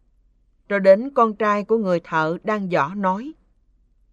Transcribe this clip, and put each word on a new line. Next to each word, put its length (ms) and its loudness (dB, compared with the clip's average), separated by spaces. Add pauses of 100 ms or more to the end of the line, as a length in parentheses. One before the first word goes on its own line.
(680)
Rồi 120 -2
đến 340 4
con 200 2
trai 300 -2
của 140 0
người 220 0
thợ 440 -2
đang 280 -4
dõ 220 0
nói, 380 -4 (800)